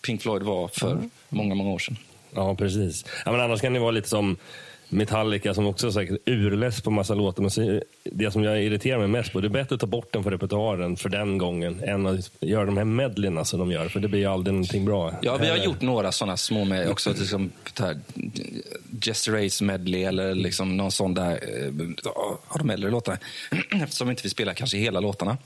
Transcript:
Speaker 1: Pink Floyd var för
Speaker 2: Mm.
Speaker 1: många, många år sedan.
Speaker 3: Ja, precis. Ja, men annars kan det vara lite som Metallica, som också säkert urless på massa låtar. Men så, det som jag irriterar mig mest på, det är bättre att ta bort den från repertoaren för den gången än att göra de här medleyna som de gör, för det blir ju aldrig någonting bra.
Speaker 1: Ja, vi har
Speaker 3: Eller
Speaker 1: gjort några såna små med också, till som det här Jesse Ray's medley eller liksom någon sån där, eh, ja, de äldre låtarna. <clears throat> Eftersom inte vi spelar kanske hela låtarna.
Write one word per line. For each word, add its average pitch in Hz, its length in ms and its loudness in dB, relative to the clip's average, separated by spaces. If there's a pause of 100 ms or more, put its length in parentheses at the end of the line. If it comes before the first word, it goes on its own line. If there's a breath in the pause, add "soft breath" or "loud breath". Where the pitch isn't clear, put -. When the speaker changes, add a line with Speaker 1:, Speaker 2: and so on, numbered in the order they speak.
Speaker 1:
Pink 107 160 -4
Floyd 104 200 0
var 90 260 0
för 101 240 -2
Speaker 2:
Mm. 220 180 -2 (180)
Speaker 1:
många, 104 260 0
många 98 160 0
år 87 80 -2
sedan. - 180 -6 (380)
Speaker 3:
Ja, 98 200 0
precis. 95 500 0 (200 loud breath)
Ja, - 80 0
men 120 80 4
annars 117 200 2
kan 127 120 0
det 127 80 2
vara 117 100 4
lite 110 180 0
som 101 280 2 (580 loud breath)
Metallica, 104 600 2
som 101 120 4
också 101 260 0
säkert 98 340 0
urless 107 540 2
på 110 100 -2
massa 104 240 2
låtar. 101 280 2
Men 98 80 2
så, 107 300 2 (240)
det 104 260 -2
som 107 140 2
jag 107 180 2
irriterar 107 360 2
mig 101 100 2
mest 117 240 0
på, 92 80 0
det 101 60 2
är - 20 2
bättre 131 260 0
att 120 60 -4
ta 117 60 2
bort 113 260 -2
den 107 100 0
från 98 100 0
repertoaren 95 640 0
för 101 120 -6
den 101 300 0
gången 87 440 -2
än 98 240 0
att 95 240 0 (100)
göra 98 240 2
de 98 120 2
här 104 80 4
medleyna 101 600 0
som 92 160 -2
de 90 120 2
gör, 82 160 -2
för 98 120 -2
det 104 80 0
blir 101 120 2
ju 98 60 2
aldrig 95 280 2
någonting 95 300 0
bra. 104 380 2
Speaker 1:
Ja, 127 140 2
vi 160 120 2
har 165 80 4
Speaker 3:
Eller 190 80 0
Speaker 1:
gjort 170 160 0
några 123 320 2
såna 98 240 0
små 107 280 0
med 92 260 2
också, 101 240 0
till 95 140 0
som 98 220 0 (260)
det 117 60 -2
här 78 180 -2 (1000)
Jesse 110 280 -2
Ray's 104 320 0
medley 92 420 0
eller 95 300 0
liksom 92 420 0
någon 95 160 0
sån 92 220 2
där, 90 180 2
eh, 67 400 -4 (320)
ja, - 340 -4 (200)
de 131 120 0
äldre 98 200 -2
låtarna. 113 280 -2 (320 loud breath)
<clears throat> 180 320 0
Eftersom 127 280 -2
inte 123 120 -4
vi 98 80 -4
spelar 95 240 -2
kanske - 240 -2
hela 104 220 2
låtarna. 101 460 0